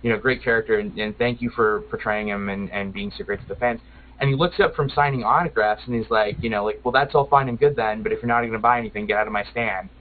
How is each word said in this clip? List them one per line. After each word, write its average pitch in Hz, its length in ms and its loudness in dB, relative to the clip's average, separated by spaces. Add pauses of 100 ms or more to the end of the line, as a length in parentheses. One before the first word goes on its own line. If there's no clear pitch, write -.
you 120 80 0
know, 110 80 2
great 127 240 0
character, 113 360 2
and, 104 200 -4
and 107 200 -4
thank 120 240 0
you 120 80 -2
for 107 300 2 (100)
portraying 107 380 -2
him 101 200 -4
and, 98 220 -6
and 98 240 -6
being 101 240 -8
so 104 60 -10
great 98 180 -4
to - 60 -16
the 98 80 -8
fans." 120 240 -2 (400)
And 139 100 2
he 135 40 2
looks 175 260 0
up 165 140 2
from 139 140 0
signing 139 360 0
autographs, 110 640 2
and 120 80 -4
he's 110 160 -4
like, 107 320 2
you 117 60 -2
know, 104 160 0
like, 107 200 -2
"Well, 120 80 0
that's 139 220 2
all 139 120 4
fine 135 240 4
and 117 80 -4
good - 180 4
then, 110 260 -2
but 107 100 0
if 107 100 -2
you're 120 60 -2
not 120 140 4
gonna 113 160 -4
buy 117 200 4
anything, 104 280 -6
get 104 120 0
out 107 80 2
of 110 60 -8
my 104 180 -2
stand." 95 400 -4 (100)